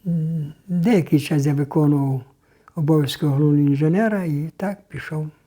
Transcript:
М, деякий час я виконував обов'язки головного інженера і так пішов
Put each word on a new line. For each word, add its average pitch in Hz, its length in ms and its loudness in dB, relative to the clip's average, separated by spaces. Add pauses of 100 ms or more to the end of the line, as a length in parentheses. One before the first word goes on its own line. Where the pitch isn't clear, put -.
М, 160 460 -4 (160)
деякий 175 520 2
час 143 260 0
я 147 80 2
виконував 143 680 0 (520)
обов'язки 151 520 0
головного 147 440 2
інженера 180 540 0
і 156 320 -4
так 196 320 -8
пішов 156 400 -8 (180)